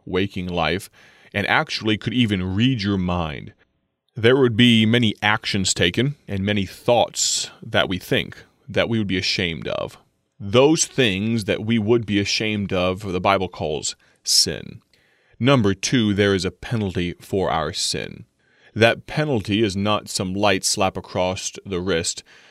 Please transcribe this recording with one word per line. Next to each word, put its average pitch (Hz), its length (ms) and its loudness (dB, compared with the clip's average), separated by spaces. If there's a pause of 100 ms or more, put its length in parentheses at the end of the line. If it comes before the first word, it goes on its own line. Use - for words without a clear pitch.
waking 92 420 -4
life 85 420 -2 (440)
and 101 140 -2
actually 110 500 0
could 110 160 -4
even 101 420 0
read 120 260 0
your 98 160 0
mind, 87 560 -4 (600)
there 120 220 6
would 123 180 4
be 113 300 6
many 113 360 2
actions 104 520 0
taken 113 420 0 (120)
and 98 180 -4
many 104 200 0
thoughts - 840 -2 (120)
that 104 280 0
we 90 80 -4
think - 400 -4 (320)
that 95 180 0
we 113 120 0
would 104 80 -2
be 92 100 -2
ashamed 85 500 -4
of. - 300 -6 (420)
Those 131 460 4
things 110 600 0
that 98 200 -2
we 117 140 2
would 110 260 2
be 101 140 0
ashamed 104 520 -2
of, 92 300 0
the 92 180 -4
Bible 95 300 2
calls - 460 -6 (280)
sin. - 580 -2 (580)
Number 117 340 4
two, 107 400 0
there 101 220 4
is 90 100 -2
a 90 60 -2
penalty 92 680 -4
for 95 300 -2
our 78 240 -2
sin. - 520 -6 (480)
That 113 340 2
penalty 113 560 -2
is 95 120 -2
not 101 320 -2
some 95 260 -6
light 98 300 0
slap 95 320 0
across 92 560 -4 (140)
the 92 160 -4
wrist. 87 420 -2 (280)